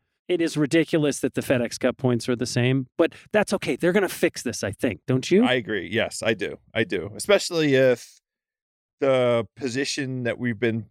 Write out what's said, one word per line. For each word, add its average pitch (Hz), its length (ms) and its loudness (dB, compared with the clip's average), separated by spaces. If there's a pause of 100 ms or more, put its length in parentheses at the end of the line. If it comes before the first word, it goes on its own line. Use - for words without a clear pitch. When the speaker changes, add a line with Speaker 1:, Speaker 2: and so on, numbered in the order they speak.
(300)
Speaker 1:
It 175 100 2
is 165 160 0
ridiculous 147 640 2
that 135 140 -2
the - 80 -2
FedEx 120 360 -2
Cup 123 200 0
points 123 320 0
are 123 60 0
the 117 100 -4
same, 127 420 0 (100)
but 160 160 2 (200)
that's 208 180 2
okay. 175 240 -2
They're 165 160 0
gonna 190 160 2
fix - 340 -2
this, - 220 -6
I 101 80 -4
think. 104 340 -4
Don't 127 240 -2
you? 196 140 6
Speaker 2:
I 247 100 2
agree. 104 380 -4
Yes, 107 320 -2
I 113 100 2
do. 90 260 -6 (140)
I 113 120 0
do. 87 280 -4
Especially 165 600 2
if 131 480 2 (800)
the 123 460 2 (120)
position 131 680 -4
that 117 160 -4
we've 117 200 -2
been 113 320 0